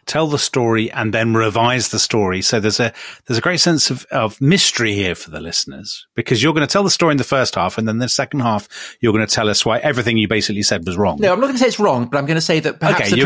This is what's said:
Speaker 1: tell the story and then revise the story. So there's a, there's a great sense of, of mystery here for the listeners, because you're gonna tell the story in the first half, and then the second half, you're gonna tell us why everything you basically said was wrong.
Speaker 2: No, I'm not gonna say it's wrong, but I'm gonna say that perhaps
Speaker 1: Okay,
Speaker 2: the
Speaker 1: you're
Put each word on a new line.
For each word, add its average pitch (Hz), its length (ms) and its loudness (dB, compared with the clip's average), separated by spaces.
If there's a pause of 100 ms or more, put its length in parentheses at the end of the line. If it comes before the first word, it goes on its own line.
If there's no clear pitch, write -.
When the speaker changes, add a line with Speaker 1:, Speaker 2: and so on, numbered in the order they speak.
Speaker 1:
tell 156 220 0
the 147 100 -2
story 113 540 0
and 110 200 -4
then 113 220 2
revise 113 560 2
the 110 80 -4
story. 95 460 0
So 117 160 0
there's 104 200 0
a, 117 140 0 (320)
there's 113 140 -2
a - 20 -4
great 175 180 0
sense 165 300 2
of, 127 220 -6
of 113 280 -2
mystery 135 540 2
here 95 220 -2
for - 160 -14
the 76 80 -10
listeners, - 760 -10
because 117 300 0
you're 156 100 2
gonna 147 140 0
tell 202 160 2
the 190 80 2
story 165 220 2
in 143 40 2
the 127 60 0
first 131 320 0
half, 90 240 -2
and 113 80 -2
then 110 100 -2
the 123 120 -2
second 139 320 -2
half, 110 260 0 (340)
you're 113 120 4
gonna 110 120 2
tell 107 240 0
us - 160 0
why 117 140 2
everything 120 380 0
you 104 100 2
basically 104 340 0
said 92 240 -2
was 90 100 -4
wrong. - 240 0
Speaker 2:
No, 196 140 4
I'm 190 60 0
not 269 80 2
gonna 262 100 -2
say 240 100 4
it's 220 120 -2
wrong, 135 260 2
but 139 140 -2
I'm 139 80 -4
gonna 160 120 0
say 160 200 0
that 151 200 -4
perhaps - 200 2
Speaker 1:
Okay, 104 100 0
Speaker 2:
the 104 80 2
Speaker 1:
you're 135 80 4